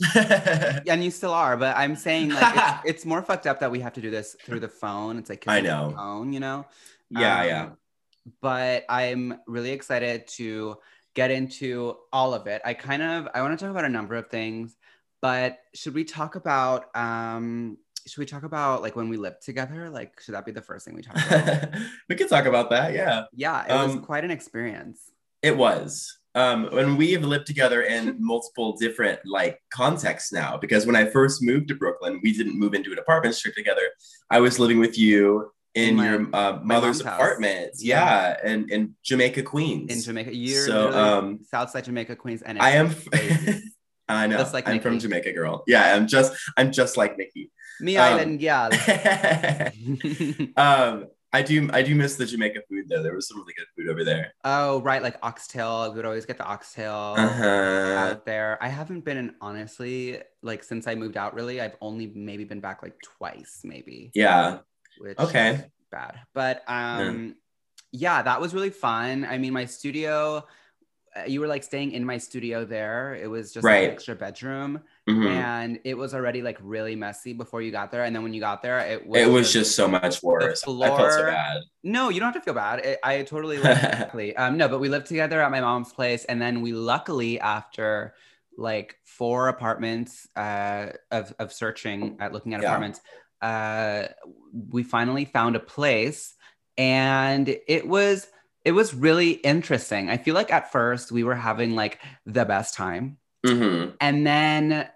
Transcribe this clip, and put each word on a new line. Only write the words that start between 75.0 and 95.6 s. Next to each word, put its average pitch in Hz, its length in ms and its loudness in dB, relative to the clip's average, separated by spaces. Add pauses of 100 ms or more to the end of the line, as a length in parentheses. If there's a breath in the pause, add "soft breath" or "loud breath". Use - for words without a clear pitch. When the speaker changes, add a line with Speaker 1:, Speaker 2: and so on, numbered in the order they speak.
Speaker 1:
Mm-hmm. 110 180 4
Speaker 2:
And 117 560 -4
it 131 140 -6
was 131 160 -8
already, 123 300 -4
like, 120 180 -8
really 110 340 -6
messy 104 380 -10
before 117 300 -10
you 113 80 -6
got 101 200 -6
there. 120 120 -2
And 117 120 -2
then 113 60 -4
when 113 120 -6
you 110 60 -8
got 104 220 -4
there, 123 180 -2
it 110 280 -4
was 120 140 2
Speaker 1:
It 113 60 8
was 123 240 6
Speaker 2:
just - 20 2 (160)
Speaker 1:
just - 60 0
so 98 120 4
much 90 340 0
Speaker 2:
the 87 60 -2
Speaker 1:
worse. 82 360 2
I - 40 -12
felt 127 120 -4
so 131 160 4
Speaker 2:
floor 151 360 4
Speaker 1:
bad. 151 260 -2 (260)
Speaker 2:
No, 233 260 0
you 180 100 0
don't 233 120 0
have 349 100 -6
to - 40 -10
feel 151 80 -2
bad. 117 320 -2
It, 135 180 -2
I 139 200 0
totally 156 340 -6
Speaker 1:
<laughs> 139 80 -2
Speaker 2:
left 123 320 6
quickly. 107 400 -6
Um, 127 200 0
no, 151 120 4
but 131 100 0
we 139 80 0
lived 139 200 -2
together 156 340 0
at 143 80 4
my 135 120 -2
mom's 120 300 0
place. 120 340 -2
And 120 140 -2
then 120 220 -2
we 117 120 -4
luckily, 117 640 -2
after, 107 760 -4 (420 soft breath)
like, 110 480 -6
four 123 440 -2
apartments, 117 880 -4
uh, 101 520 -4 (220)
of, 110 300 -4
of 107 120 -10
searching, 107 680 -6
at 101 140 -6
looking 110 200 -8
at 104 80 -4
Speaker 1:
Yeah. 107 60 0
Speaker 2:
apartments, 104 340 -2 (400 soft breath)
uh, 110 600 -2 (640)
we 120 140 -2
finally 123 420 0
found 117 300 2
a 110 40 0
place. 139 760 -2 (420 soft breath)